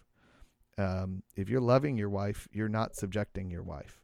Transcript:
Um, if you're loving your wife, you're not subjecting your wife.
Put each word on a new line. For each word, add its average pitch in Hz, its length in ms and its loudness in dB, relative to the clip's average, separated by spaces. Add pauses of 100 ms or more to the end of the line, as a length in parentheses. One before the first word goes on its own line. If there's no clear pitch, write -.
(760)
Um, 92 460 -2 (120)
if 98 140 -2
you're 127 120 4
loving 131 360 6
your 104 120 0
wife, 101 420 -2
you're 107 180 0
not 110 260 0
subjecting 98 560 -4
your 85 120 -6
wife. - 400 -12